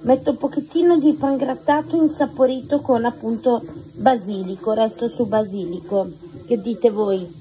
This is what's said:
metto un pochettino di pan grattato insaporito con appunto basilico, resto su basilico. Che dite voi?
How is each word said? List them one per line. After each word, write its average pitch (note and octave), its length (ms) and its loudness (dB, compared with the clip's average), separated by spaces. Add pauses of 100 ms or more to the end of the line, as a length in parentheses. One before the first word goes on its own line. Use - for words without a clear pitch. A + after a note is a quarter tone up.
metto C4 300 2
un A#3+ 60 0
pochettino E4+ 600 2
di D4 160 6
pan C#4 240 0
grattato D4 600 0
insaporito C4+ 840 2
con A#3+ 240 2
appunto A#3 560 -2 (340)
basilico, G3 800 -2
resto A3 360 -2
su A#3 180 -2
basilico. F#3+ 800 -2 (400)
Che A#3 140 0
dite A3+ 280 2
voi? G3+ 380 -2 (140)